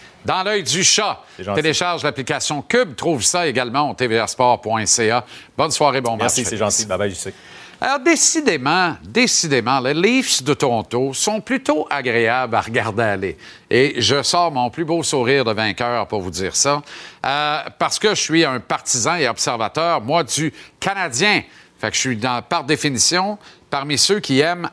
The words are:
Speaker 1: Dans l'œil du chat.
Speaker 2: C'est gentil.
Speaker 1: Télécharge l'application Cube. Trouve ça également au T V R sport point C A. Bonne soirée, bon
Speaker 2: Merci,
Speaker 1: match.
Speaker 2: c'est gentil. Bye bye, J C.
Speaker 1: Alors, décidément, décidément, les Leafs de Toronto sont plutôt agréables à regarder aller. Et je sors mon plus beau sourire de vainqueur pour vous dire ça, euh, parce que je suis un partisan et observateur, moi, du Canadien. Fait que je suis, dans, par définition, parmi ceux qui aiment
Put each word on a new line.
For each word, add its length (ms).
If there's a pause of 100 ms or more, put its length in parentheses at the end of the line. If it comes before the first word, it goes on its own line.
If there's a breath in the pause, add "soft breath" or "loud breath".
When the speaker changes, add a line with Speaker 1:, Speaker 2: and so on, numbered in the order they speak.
(260 loud breath)
Speaker 1:
Dans 180
l'œil 200
du 200
chat. 380 (160 loud breath)
Speaker 2:
C'est 80
gentil. 160
Speaker 1:
Télécharge 420
l'application 580
Cube. 340
Trouve 280
ça 240
également 420
au 40
T 120
V 160
R 60
sport 320
point 260
C 260
A. 120 (340 loud breath)
Bonne 140
soirée, 300
bon 160
Speaker 2:
Merci, 240
Speaker 1:
match. 80
Speaker 2:
c'est 80
gentil. 280
Bye 120
bye, 120
J 60
C. 180 (460 loud breath)
Speaker 1:
Alors, 200
décidément, 1000
décidément, 800
les 140
Leafs 500
de 100
Toronto 600
sont 260
plutôt 500
agréables 640
à 60
regarder 440
aller. 340 (320 loud breath)
Et 320
je 200
sors 300
mon 180
plus 140
beau 200
sourire 420
de 80
vainqueur 540
pour 120
vous 120
dire 260
ça, 240 (440 loud breath)
euh, 340 (200)
parce 180
que 120
je 120
suis 220
un 160
partisan 560
et 140
observateur, 720
moi, 240
du 260 (300 loud breath)
Canadien. 600 (360 loud breath)
Fait 100
que 60
je 60
suis, 160
dans, 240
par 240
définition, 720 (320 loud breath)
parmi 280
ceux 220
qui 220
aiment 320